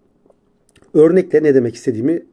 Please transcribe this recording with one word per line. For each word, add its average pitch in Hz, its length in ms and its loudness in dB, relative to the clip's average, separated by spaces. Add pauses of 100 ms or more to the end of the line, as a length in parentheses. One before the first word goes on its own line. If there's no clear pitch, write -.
(920)
örnekle 160 500 2
ne 143 120 2
demek 120 200 -2
istediğimi 131 460 -4 (120)